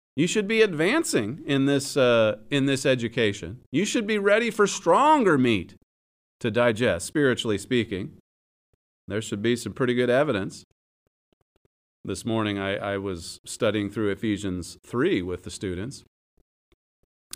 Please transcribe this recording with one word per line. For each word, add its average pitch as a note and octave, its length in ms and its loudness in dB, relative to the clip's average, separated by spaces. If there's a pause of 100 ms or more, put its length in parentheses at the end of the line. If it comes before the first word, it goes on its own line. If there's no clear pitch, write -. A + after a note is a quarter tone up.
(140)
You D#3 120 0
should G3 220 -2
be A3 140 4
advancing E3+ 800 0
in C3+ 220 0
this, C#3 280 0
uh, A#2 420 4 (140)
in C#3 140 0
this C3+ 220 0
education. A#2 720 -2 (100)
You D#3+ 140 0
should G#3+ 220 -2
be G#3+ 120 0
ready G#3 320 2
for G3+ 160 2
stronger G#3 720 4
meat A#2 380 2 (680)
to A#2+ 100 -2
digest, A2+ 560 2
spiritually B2 520 0
speaking. G#2+ 580 -4 (920)
There G2+ 140 -4
should G#2+ 220 -6
be A#2 140 2
some A2 180 -8
pretty B2 200 0
good B2 140 0
evidence. A#2+ 560 0 (1400)
This G2 220 -8
morning, A2 340 -2
I, G2 180 -4
I G2+ 220 -4
was F#2+ 460 -10
studying G#2 460 -2
through G#2 200 -2
Ephesians F#2+ 760 -4
three C3+ 340 0
with F2 220 -8
the - 80 -14
students, G2 540 -8 (1300)